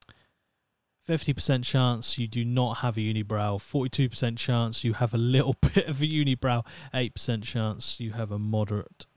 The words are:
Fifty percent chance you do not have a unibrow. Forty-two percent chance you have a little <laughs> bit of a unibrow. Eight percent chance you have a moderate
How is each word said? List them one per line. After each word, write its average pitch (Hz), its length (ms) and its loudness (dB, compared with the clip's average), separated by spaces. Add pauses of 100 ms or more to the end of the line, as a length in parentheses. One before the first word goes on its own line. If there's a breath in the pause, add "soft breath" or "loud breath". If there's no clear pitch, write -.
(1040 soft breath)
Fifty 160 260 0
percent 131 320 0
chance 123 540 2
you 120 100 -2
do 117 160 -2
not 120 360 0
have 117 180 -2
a - 20 0
unibrow. 104 640 0
Forty-two 131 480 0
percent 117 280 -2
chance 117 460 0
you 117 80 2
have 113 220 0
a 120 40 0
little 127 400 4
<laughs> - 160 4
bit - 140 4
of 139 140 -4
a 151 40 2
unibrow. 131 600 2 (280 loud breath)
Eight 127 200 0
percent 113 320 -4
chance - 560 -4
you 113 100 -4
have 110 180 -6
a 104 80 -2
moderate 104 680 -2 (120)